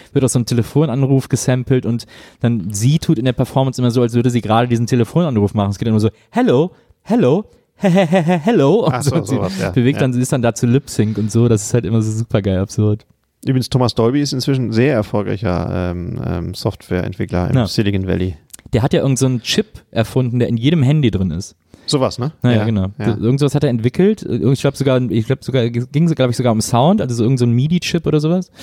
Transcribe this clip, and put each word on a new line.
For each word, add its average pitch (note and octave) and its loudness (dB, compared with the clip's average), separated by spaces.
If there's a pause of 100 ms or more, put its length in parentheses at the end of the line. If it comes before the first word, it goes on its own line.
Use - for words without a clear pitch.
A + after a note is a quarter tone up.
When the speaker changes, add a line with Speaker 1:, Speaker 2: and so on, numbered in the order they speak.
(140)
Speaker 1:
wird C3 2
auch B2+ 2
so - 0
ein A#2 0
Telefonanruf C3+ 0
gesampelt B2+ 0
und A#2 -4 (340)
dann A2 -2
sie A#2+ 2
tut D#3+ 0
in C3 -2
der B2+ 0
Performance C3 -2
immer B2 4
so, B2 2
als A#2 0
würde A#2+ 4
sie A#2+ 0
gerade A2 0
diesen A#2 0
Telefonanruf A#2+ 0
machen. G2+ 0
Es F#2+ -6
geht A#2 -2
immer A2 2
so, G#2+ 2 (200)
"Hello, F3+ 2 (300)
hello, G3 2 (320)
he, G3+ 0
he, F3+ 4
he, F3 2
he, E3+ 0 (120)
hello." F3+ 2
Und C3 0
Speaker 2:
Ach A#2+ -4
so, - 0
Speaker 1:
so, B2+ 0
und G2+ -4
sie C3 -2
Speaker 2:
sowas, G2 -2
ja. G2 -2
Speaker 1:
bewegt B2+ 2
Speaker 2:
Ja. - -2
Speaker 1:
dann, C3 0
sie B2 0
ist B2+ -2
dann C3+ -2
da A#2 2
zu - -2
Lip-Sync A2 0
und G#2 -2
so, A#2 2
das G#2+ 2
ist - -10
halt A#2+ 0
immer A2 0
so A2 -2
super A2 -2
geil F#2+ 0
absurd. G#2 -2 (380)
Speaker 2:
Übrigens, C3 -2
Thomas B2 2
Dolby B2 2
ist C#3 -4
inzwischen C3 -2
sehr B2+ 2
erfolgreicher, F#2 -2
ähm, F2 -8
ähm, F2 -6
Softwareentwickler F2+ -4
im F2+ 0
Speaker 1:
Ja. A2 0
Speaker 2:
Silicon G2 -2
Valley. F2+ -2 (340)
Speaker 1:
Der A#2 0
hat D3+ 0
ja E3+ 2
irgend C3+ 0
so C3+ 2
einen B2+ -2
Chip - -2 (240)
erfunden, B2 -2
der A#2+ 2
in A#2 -2
jedem C#3+ 2
Handy C3+ 2
drin F#2 0
ist. - -8 (300)
Speaker 2:
Sowas, C3 -2
ne? C#3+ -4 (100)
Speaker 1:
Naja, A#2+ 4
Speaker 2:
Ja, G#2+ 0
Speaker 1:
genau. G2+ 0 (120)
Speaker 2:
ja. G#2+ -2
Speaker 1:
Irgend A#2+ 0
sowas C#3+ 0
hat D3 0
er C#3 2
entwickelt. B2 0
Ich B2 0
glaub C#3 0
sogar, C3 2
ich A2+ 0
glaub - -4
sogar, B2+ -2
ging B2 0
so, D#3+ 2
glaub B2+ 2
ich, A#2+ -4
sogar A#2+ 2
um G#2+ 0
Sound, D#3+ 2
also C3 -2
so A2+ 0
irgend B2+ 2
so A#2+ 2
ein A#2+ 2
midi-Chip D#3 0
oder D3+ 2
sowas, F3 0 (140)